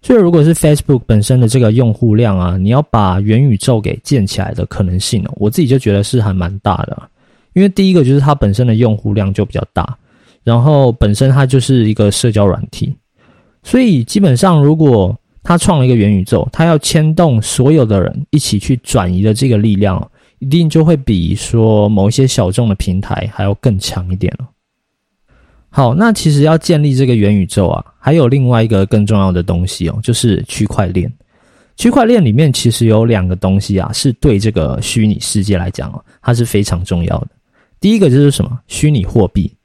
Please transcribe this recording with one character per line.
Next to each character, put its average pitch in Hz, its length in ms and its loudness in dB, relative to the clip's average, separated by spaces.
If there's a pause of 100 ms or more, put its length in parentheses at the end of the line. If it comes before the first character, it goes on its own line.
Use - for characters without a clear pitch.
所 254 140 0
以 226 40 4
如 175 120 2
果 160 120 4
是 160 120 4
Facebook 147 500 0
本 107 160 2
身 127 180 0
的 120 80 4
这 123 120 0
个 110 140 2
用 117 200 2
户 107 220 0
量 107 240 0
啊， 90 180 -2
你 95 120 0
要 127 140 2
把 98 360 0
元 107 240 2
宇 127 120 2
宙 113 240 0
给 - 220 -6
建 123 240 0
起 98 160 -6
来 80 120 -6
的 92 120 -4
可 - 160 -8
能 90 180 -2
性 107 260 -4
哦， - 100 -10
我 104 160 -2
自 185 100 -2
己 143 60 2
就 131 100 2
觉 107 160 0
得 101 100 0
是 127 160 -2
还 104 140 -2
蛮 92 260 -4
大 101 180 -2 (100)
的 - 80 -12
啊。 - 120 -20 (460)
因 180 80 2
为 202 80 4
第 190 200 0
一 185 40 2
个 165 100 4
就 127 100 2
是 143 60 4
它 143 160 2
本 101 180 0
身 123 140 0
的 113 80 2
用 110 220 0
户 104 160 -4
量 98 200 -2
就 104 120 -2
比 - 80 -16
较 - 180 -6
大， - 260 -6 (460)
然 117 180 2
后 139 300 4
本 104 240 0
身 131 160 2
它 135 140 2
就 131 120 0
是 120 300 2
一 107 60 0
个 104 180 2
社 - 180 -2
交 107 160 0
软 92 240 0
体， - 240 -8 (720)
所 - 160 0
以 185 240 2
基 - 160 -4
本 160 160 4
上 165 260 2
如 147 140 4
果 117 420 2 (240)
它 175 160 0
创 170 220 0
了 127 60 2
一 - 20 2
个 127 80 2
元 104 160 2
宇 98 100 2
宙， 98 300 -2
它 165 140 0
要 165 120 2
牵 156 380 0
动 143 260 2
所 131 300 0
有 151 140 4
的 101 160 0
人 - 280 -4
一 156 80 0
起 107 220 -2
去 - 240 -2
转 92 280 -2
移 92 100 -2
的 107 120 2
这 131 140 -2
个 117 100 2
力 104 200 0
量 98 200 0
哦， - 140 -8 (280)
一 135 60 -10
定 160 240 2
就 160 140 2
会 160 140 2
比 92 360 -2
说 107 540 0
某 101 220 2
一 - 20 -2
些 135 160 2
小 95 240 -2
众 117 160 -2
的 98 80 0
平 92 240 -4
台 - 340 -6
还 101 120 -6
要 101 80 -2
更 104 260 -2
强 92 320 -8
一 92 60 -4
点 113 200 -4
哦。 127 80 -12 (1200)
好， 127 260 0
那 226 160 2
其 185 180 0
实 143 120 2
要 156 160 2
建 156 260 0
立 143 100 0
这 131 120 0
个 123 100 2
元 104 180 2
宇 95 120 0
宙 95 240 -2
啊， - 160 -6 (120)
还 147 180 0
有 147 120 4
另 131 220 0
外 117 120 2
一 113 60 0
个 98 180 0
更 104 200 0
重 104 120 0
要 95 140 2
的 87 100 0
东 87 240 -2
西 90 220 -6
哦， 101 160 -6
就 120 100 -2
是 113 320 0
区 - 200 -6
块 101 220 -4
链。 90 220 -4 (680)
区 - 120 0
块 262 140 2
链 226 200 2
里 110 100 2
面 143 180 2
其 - 180 0
实 113 160 -2
有 110 200 4
两 104 200 0
个 90 80 -2
东 95 240 0
西 98 220 -2
啊， 85 140 -6
是 - 200 -2
对 113 240 0
这 107 140 -2
个 90 300 -4
虚 110 260 -2
拟 104 140 0
世 - 200 -4
界 98 160 -2
来 90 140 -4
讲 - 220 -10
哦， - 100 -16 (180)
它 123 120 -2
是 120 100 0
非 104 180 -2
常 90 220 -4
重 87 180 -4
要 85 180 -4
的。 - 80 -10 (520)
第 202 120 0
一 226 80 0
个 175 100 4
就 123 60 2
是 143 160 4
什 - 120 -2
么？ 127 240 -6
虚 - 220 -2
拟 117 160 0
货 101 220 0
币。 87 240 -4 (140)